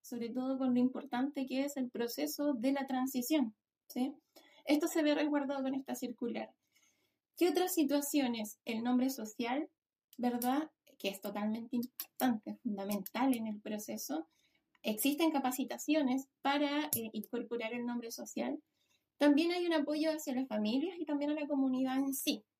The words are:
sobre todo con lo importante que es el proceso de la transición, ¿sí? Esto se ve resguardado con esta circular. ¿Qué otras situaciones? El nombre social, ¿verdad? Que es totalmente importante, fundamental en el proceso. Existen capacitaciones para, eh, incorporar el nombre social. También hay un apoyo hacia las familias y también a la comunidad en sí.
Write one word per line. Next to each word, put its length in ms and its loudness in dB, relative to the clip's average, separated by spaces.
sobre 300 -6
todo 280 -2
con 160 2
lo 60 6
importante 640 0
que 180 0
es 120 -4
el 140 -2
proceso 640 -2
de 180 2
la 160 0
transición, 680 0
¿sí? 260 -2
Esto 240 4
se 160 2
ve 100 4
resguardado 480 0
con 140 0
esta 180 -4
circular. 580 -6
¿Qué 120 6
otras 260 2
situaciones? 880 2
El 180 -4
nombre 280 4
social, 580 -4
¿verdad? 520 0
Que 100 -2
es 120 -6
totalmente 560 -4
importante, 840 -2
fundamental 760 0
en 100 -6
el 140 -6
proceso. 680 -6
Existen 480 2
capacitaciones 1000 0
para, 440 0
eh, 160 -6
incorporar 600 -6
el 140 -6
nombre 240 -4
social. 500 -6
También 340 6
hay 140 0
un 60 2
apoyo 380 2
hacia 240 -2
las 140 -2
familias 500 0
y 60 -4
también 260 0
a 40 0
la 120 -4
comunidad 520 2
en 160 0
sí. 300 -2